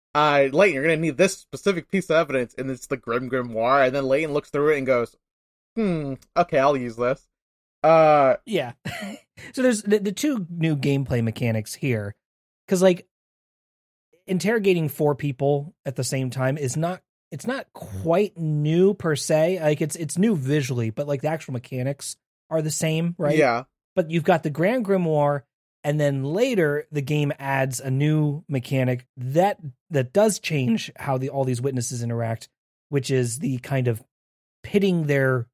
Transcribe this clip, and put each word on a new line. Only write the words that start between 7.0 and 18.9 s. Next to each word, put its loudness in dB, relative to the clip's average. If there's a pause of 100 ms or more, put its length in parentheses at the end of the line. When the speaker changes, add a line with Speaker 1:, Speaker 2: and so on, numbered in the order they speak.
Speaker 1:
Uh, 6 (100)
Speaker 2:
Yeah. -4 (120)
<laughs> -10 (380)
So -4
there's 2
the, 2
the -4
two -2
new 0
gameplay 0
mechanics -2
here, -4 (540)
'cause, 2
like, 4 (1200)
interrogating 2
four 0
people -2 (120)
at -8
the -4
same -4
time -2
is -4
not, -4 (300)
it's -12
not -6
quite -2
new 2